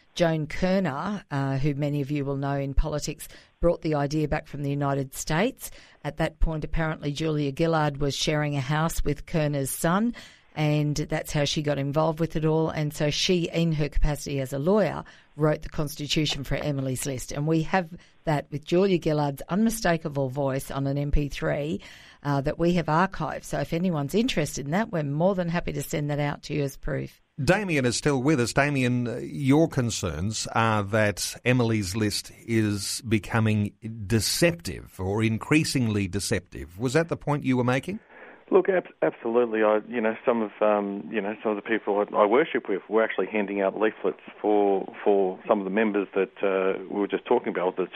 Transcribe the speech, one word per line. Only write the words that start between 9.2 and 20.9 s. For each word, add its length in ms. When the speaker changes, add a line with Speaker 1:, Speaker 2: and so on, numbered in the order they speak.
Speaker 1:
Kirner's 460
son, 440
and 400
that's 380
how 100
she 180
got 160
involved 440
with 160
it 80
all. 240
And 240
so 160
she, 400
in 240
her 160
capacity 500
as 140
a 60
lawyer, 440
wrote 280
the 60
Constitution 760
for 100
Emily's 500
List. 280
And 120
we 180
have 260
that 280
with 120
Julia 400
Gillard's 460
unmistakable 800
voice 420
on 160
an 100